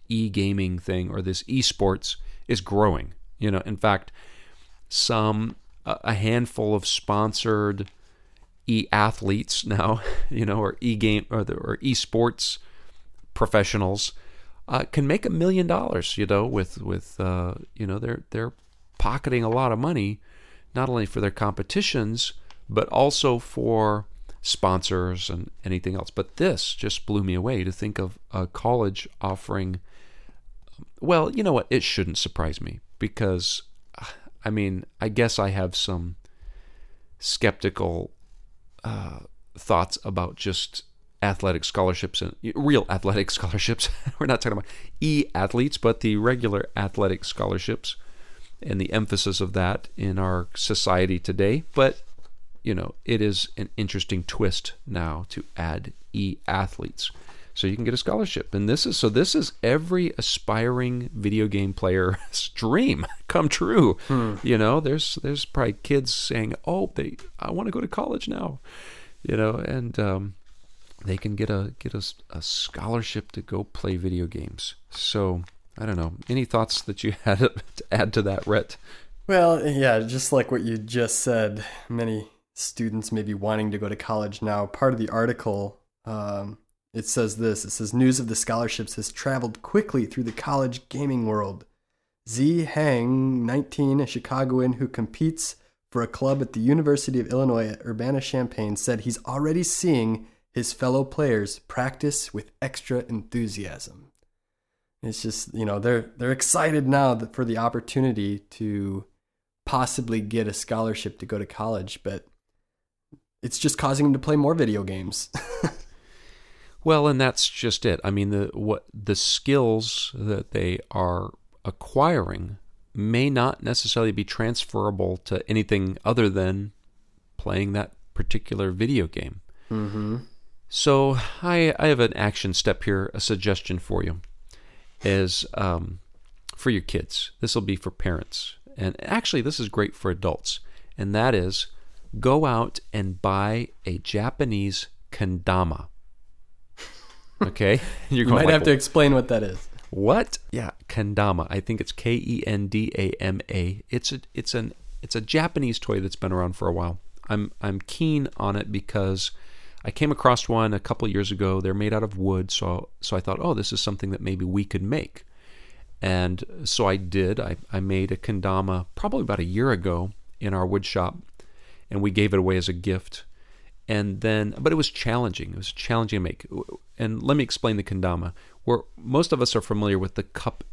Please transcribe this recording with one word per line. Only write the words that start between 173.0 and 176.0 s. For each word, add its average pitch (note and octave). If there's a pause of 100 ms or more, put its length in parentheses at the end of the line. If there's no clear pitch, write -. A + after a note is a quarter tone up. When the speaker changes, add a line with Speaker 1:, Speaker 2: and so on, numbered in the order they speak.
Speaker 1:
And G#2
then, G#2+
but C3+
it E3
was -
challenging. A2+
It E2
was F#2
challenging A2+